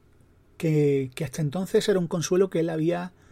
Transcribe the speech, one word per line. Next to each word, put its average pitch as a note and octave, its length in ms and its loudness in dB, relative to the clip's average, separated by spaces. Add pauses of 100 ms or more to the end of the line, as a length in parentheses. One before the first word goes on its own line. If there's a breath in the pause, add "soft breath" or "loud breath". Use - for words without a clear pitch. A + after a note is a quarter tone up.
(580)
que, C#3+ 580 2
que D#3 100 -6
hasta D3 160 -6
entonces F3+ 480 0
era G3 100 2
un E3+ 80 -2
consuelo F#3 420 0
que E3 120 0
él E3 80 0
había E3+ 420 -2 (200 soft breath)